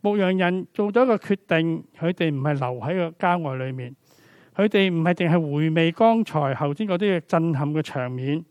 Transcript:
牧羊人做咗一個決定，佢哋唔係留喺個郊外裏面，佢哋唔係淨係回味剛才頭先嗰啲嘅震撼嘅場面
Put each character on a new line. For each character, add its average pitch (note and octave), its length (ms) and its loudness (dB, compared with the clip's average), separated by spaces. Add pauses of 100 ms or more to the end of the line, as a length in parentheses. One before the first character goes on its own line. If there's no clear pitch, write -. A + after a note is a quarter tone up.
牧 G#3 140 0
羊 F#3+ 200 2
人 F3+ 380 0
做 G#3 180 -2
咗 A#3 120 4
一 - 20 2
個 A3+ 100 2
決 G3 200 -2 (120)
定， E3 360 0 (140)
佢 E3+ 140 -2
哋 E3+ 180 -2
唔 C#3 120 -4
係 D3 100 0
留 B2+ 280 -4
喺 E3 160 -4
個 E3 220 -4
郊 F3 200 2
外 C#3 180 -6
裏 C3 160 -6
面， C3 240 -12 (580)
佢 G3+ 140 2
哋 G3 240 4
唔 E3 100 0
係 F3 120 2
淨 E3+ 160 0
係 D#3+ 240 2
回 D#3 160 2
味 E3 220 2
剛 A3+ 320 4
才 C#3 300 0
頭 C#3+ 200 -2
先 G#3+ 120 -6
嗰 F3+ 120 -2
啲 G3 180 0
嘅 E3 40 0
震 E3 360 0
撼 D3 160 -2
嘅 D#3 80 -2
場 B2+ 320 -6
面 C#3 380 -4